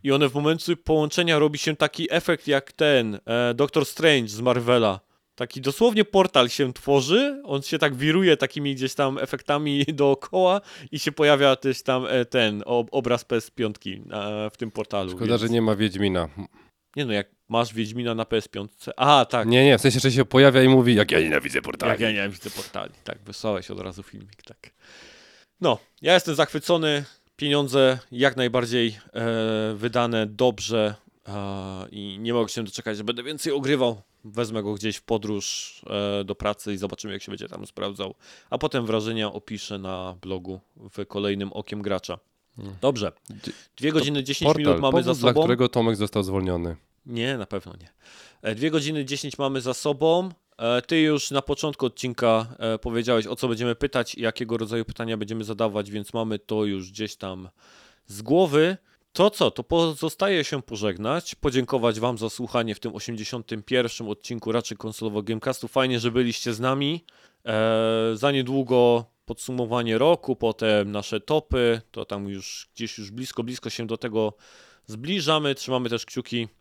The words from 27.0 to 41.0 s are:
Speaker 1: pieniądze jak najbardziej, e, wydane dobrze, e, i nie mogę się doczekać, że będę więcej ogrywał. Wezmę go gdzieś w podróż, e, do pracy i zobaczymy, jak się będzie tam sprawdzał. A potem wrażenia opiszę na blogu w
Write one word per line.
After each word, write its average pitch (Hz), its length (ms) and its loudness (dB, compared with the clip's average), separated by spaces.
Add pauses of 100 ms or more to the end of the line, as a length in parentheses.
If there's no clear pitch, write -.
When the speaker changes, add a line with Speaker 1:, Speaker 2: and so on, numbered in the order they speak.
Speaker 1:
pieniądze 139 640 2 (140)
jak 123 240 2
najbardziej, 120 600 0 (180)
e, 110 640 -2
wydane 117 500 0
dobrze, 107 680 0 (340)
e, 101 40 -12 (580)
i 101 300 -14
nie 117 140 -2
mogę 113 140 2
się 117 160 -6
doczekać, 107 320 -8
że 104 80 -10
będę 120 180 -6
więcej 147 300 -6
ogrywał. 127 500 0 (220)
Wezmę 110 380 -4
go 104 120 -4
gdzieś 104 220 -4
w - 60 -14
podróż, 104 800 -4 (400)
e, 98 40 -6
do 98 100 -6
pracy 104 400 -6
i - 20 -6
zobaczymy, 101 360 -8
jak 98 100 -10
się - 100 -12
będzie 101 160 -12
tam 98 180 -14
sprawdzał. 98 480 -8 (360)
A 123 80 -4
potem 123 280 -4
wrażenia 110 460 -2
opiszę - 460 -12
na 92 440 -10
blogu 92 380 -8 (160)
w - 300 -12